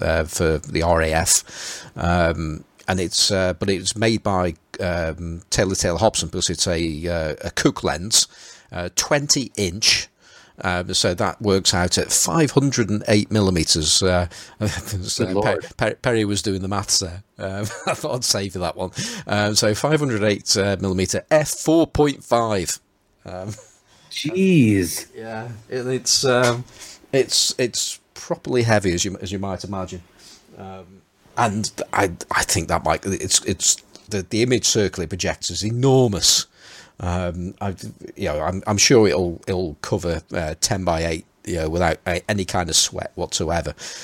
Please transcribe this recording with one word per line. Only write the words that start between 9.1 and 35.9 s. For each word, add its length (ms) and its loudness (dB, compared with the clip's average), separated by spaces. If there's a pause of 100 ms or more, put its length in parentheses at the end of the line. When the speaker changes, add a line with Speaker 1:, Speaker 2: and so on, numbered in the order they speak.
Speaker 1:
inch. 540 0 (500)
Um, 360 -2
so 180 2
that 260 -2
works 360 4
out 240 2
at 120 -2
five 380 2
hundred 400 2
and 180 -2
eight 220 4
millimeters. 720 2
Uh, 260 2 (320)
<laughs> 80 0
so 600 -4
Speaker 2:
Good 80 -2
Lord. 260 0 (160)
Speaker 1:
Pe-, 120 2
Pe-, 60 -4
Perry 300 0
was 160 -2
doing 220 -2
the 40 -6
maths 300 -2
there. 240 -4 (160)
Um, 240 -6
<laughs> 240 -8
I 80 -2
thought 220 -4
I'd 80 -6
save 320 -2
you 60 -4
that 140 -2
one. 140 -6 (380)
Um, 260 2
so 220 2
five 240 2
hundred 240 0
eight, 340 0
uh, 220 2
millimeter 500 0
f 200 4
four 360 4
point 380 0
five. 560 0 (440)
Um, 300 -10 (560)
Speaker 2:
Jeez. 1040 4
Speaker 1:
yeah, 340 -10 (200)
it, 160 -6
it's, 400 0
um, 380 4 (480)
it's, 480 2
it's 400 -2 (160)
properly 480 -2
heavy, 300 4
as 120 0
you, 160 -4
as 100 -8
you 60 -6
might 260 -6
imagine. 380 -8 (560)
Um, 280 -16 (520)
and 340 0 (220)
I, 200 0 (180)
I 100 0
think 280 -2
that 140 0
might, 220 0
it's, 400 0
it's 300 0 (340)
the, 180 -4
the 140 0
image 240 2
circle 380 0
it 60 -6
projects 420 -4
is 120 -6
enormous. 840 4 (520)